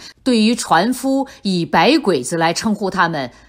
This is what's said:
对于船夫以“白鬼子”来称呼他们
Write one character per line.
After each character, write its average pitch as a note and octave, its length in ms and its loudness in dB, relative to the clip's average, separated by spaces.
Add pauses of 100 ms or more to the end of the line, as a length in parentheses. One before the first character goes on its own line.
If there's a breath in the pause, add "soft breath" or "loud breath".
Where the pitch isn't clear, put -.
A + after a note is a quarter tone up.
(220 loud breath)
对 A#3+ 180 2
于 A3 140 2
船 G#3 380 0
夫 C4+ 340 -2 (160 loud breath)
以 F3+ 240 -2
“白 F#3+ 320 4
鬼 F3 240 0
子” F3 160 -6
来 E3 140 0
称 G#3+ 200 -2
呼 G3+ 160 -4
他 F#3 200 0
们 C#3+ 240 -6 (160 soft breath)